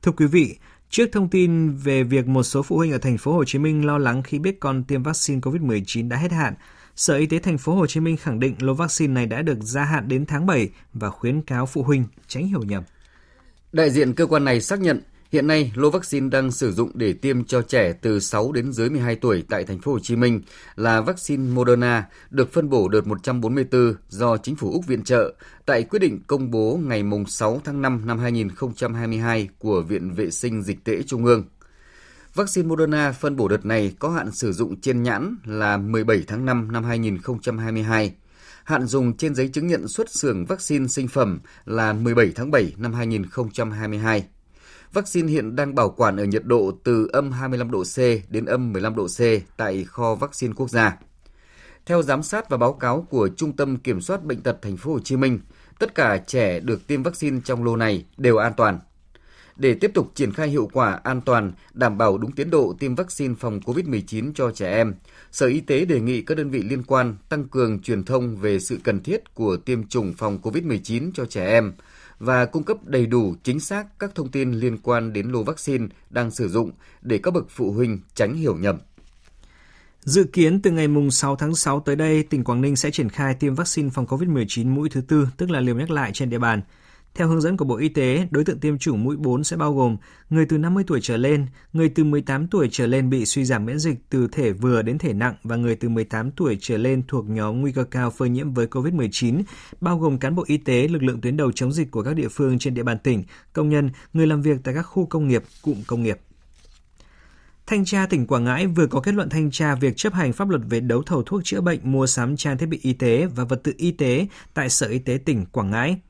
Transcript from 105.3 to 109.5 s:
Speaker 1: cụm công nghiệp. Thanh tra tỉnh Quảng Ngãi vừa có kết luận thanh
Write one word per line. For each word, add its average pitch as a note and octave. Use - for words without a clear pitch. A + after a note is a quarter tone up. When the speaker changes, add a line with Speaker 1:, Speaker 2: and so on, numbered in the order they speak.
Speaker 1:
cụm A#2+
công A#2
nghiệp. G#2+
Thanh G#3
tra F#3+
tỉnh C3+
Quảng A#2+
Ngãi C3
vừa E3+
có C#3
kết G3+
luận F#3
thanh D3+